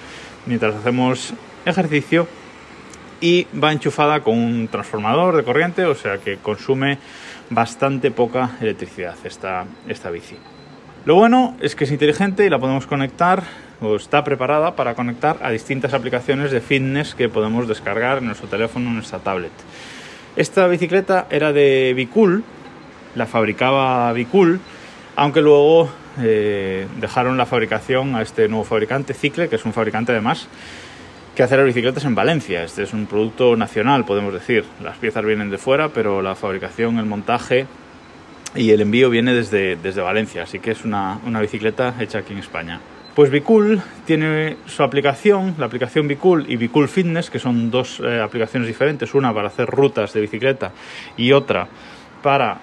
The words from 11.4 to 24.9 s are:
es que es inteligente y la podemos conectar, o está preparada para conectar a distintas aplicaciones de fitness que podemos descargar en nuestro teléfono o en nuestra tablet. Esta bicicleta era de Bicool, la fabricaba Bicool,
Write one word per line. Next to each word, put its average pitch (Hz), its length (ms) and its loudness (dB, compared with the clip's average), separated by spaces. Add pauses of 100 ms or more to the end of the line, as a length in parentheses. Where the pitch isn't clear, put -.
es 147 120 -2
que 151 100 -2
es 127 60 -2
inteligente 156 540 2
y 196 60 4
la 139 80 2
podemos 131 280 -2
conectar, 170 560 0 (380)
o 107 160 0
está 147 260 0
preparada 143 540 0
para 120 180 -2
conectar 120 460 -2
a 131 100 -4
distintas 127 440 -4
aplicaciones 131 560 -2
de 127 100 0
fitness 135 540 -2
que 120 160 0
podemos 110 360 0
descargar 113 520 -2
en 123 80 -4
nuestro 104 220 -8
teléfono 113 360 -4
o 120 60 -4
en 117 60 -2
nuestra 101 240 -10
tablet. 92 320 -4 (840)
Esta 185 300 2
bicicleta 180 640 2
era 151 220 2
de 135 420 4
Bicool, 185 480 2 (720)
la 117 120 -2
fabricaba 123 840 2
Bicool, 170 460 2 (560)